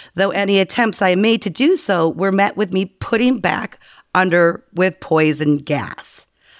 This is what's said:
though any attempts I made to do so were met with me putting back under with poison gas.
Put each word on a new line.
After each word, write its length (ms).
though 140
any 280
attempts 420
I 140
made 280
to 80
do 260
so 320
were 240
met 240
with 160
me 140
putting 520
back 400
under 480
with 240
poison 600
gas. 680